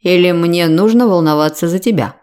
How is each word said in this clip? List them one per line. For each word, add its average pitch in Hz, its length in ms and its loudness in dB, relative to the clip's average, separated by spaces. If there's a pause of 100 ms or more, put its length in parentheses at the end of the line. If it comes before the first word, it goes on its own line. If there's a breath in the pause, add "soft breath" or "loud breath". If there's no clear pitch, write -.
Или 180 320 2
мне 170 360 0
нужно 220 400 2
волноваться 156 600 0
за 175 100 -4
тебя? 170 440 -4